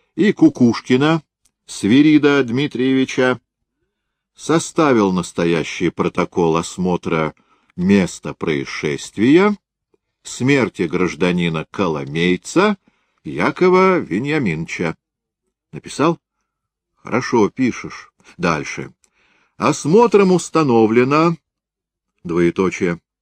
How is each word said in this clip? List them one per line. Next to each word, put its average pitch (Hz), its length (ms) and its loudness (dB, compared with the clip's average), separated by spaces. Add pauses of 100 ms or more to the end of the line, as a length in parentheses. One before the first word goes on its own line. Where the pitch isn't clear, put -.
(140)
и 208 180 2
Кукушкина 143 880 2 (440)
Свирида 143 760 4
Дмитриевича. 127 960 -2 (960)
Составил 139 760 0
настоящий 85 800 -2
протокол 85 680 -2
осмотра 82 800 -4 (420)
места 90 580 0
происшествия, 98 1200 0 (680)
смерти 123 600 -2
гражданина 87 880 -2
Коломейца 90 1080 -2 (480)
Якова 175 720 0
Вениаминовича. 98 1000 -4 (760)
Написал? - 460 -4 (800)
Хорошо 117 540 -2
пишешь. - 600 -8 (240)
Дальше. 73 560 -6 (640)
Осмотром 190 760 2
установлено... 143 1040 2 (880)
Двоеточие. 87 760 -2 (220)